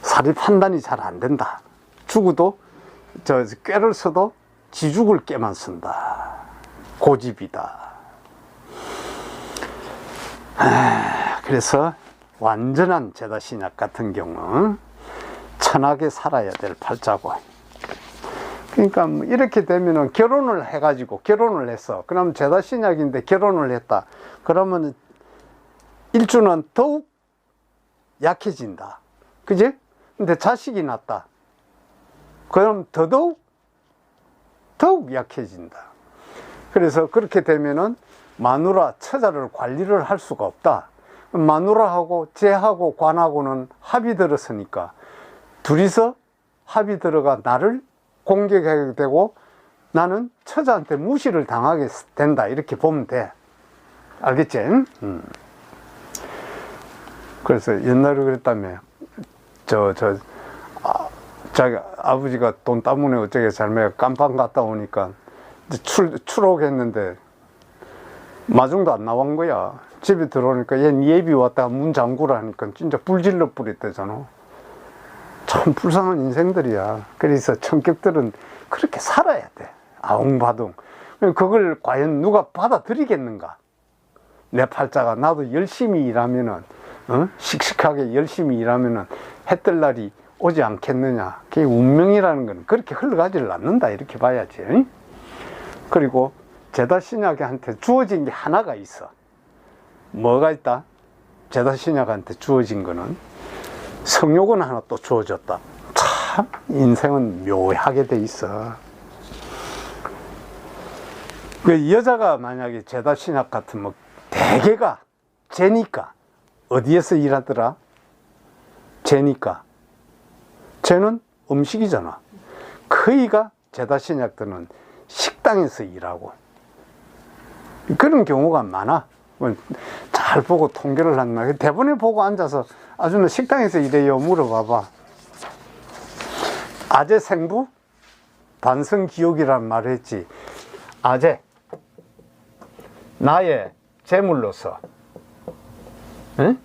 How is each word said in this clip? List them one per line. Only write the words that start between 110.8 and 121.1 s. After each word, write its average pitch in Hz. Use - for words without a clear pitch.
그 160
여자가 220
만약에 123
제다 127
신약 143
같으면 104
대개가 214
재니까. 202
어디에서 147
일하더라? 135
재니까. 135
재는 208